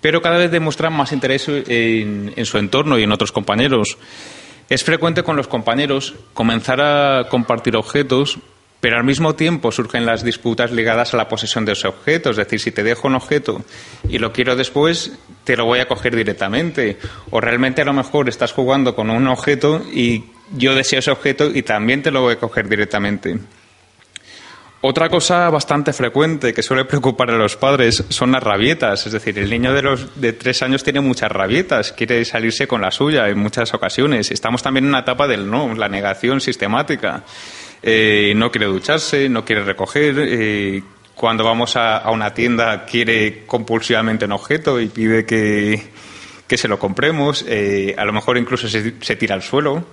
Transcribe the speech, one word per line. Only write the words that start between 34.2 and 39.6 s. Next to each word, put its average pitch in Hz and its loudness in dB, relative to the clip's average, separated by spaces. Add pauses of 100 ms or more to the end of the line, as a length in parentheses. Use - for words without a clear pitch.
Estamos 117 -2
también 135 0
en 143 2
una 135 2
etapa 127 0
del 104 0
no, 123 -2
la 110 -2
negación 101 0
sistemática. 117 -2 (580)
Eh, 107 4
no 117 2
quiere 110 0
ducharse, 139 0
no 117 0
quiere 107 0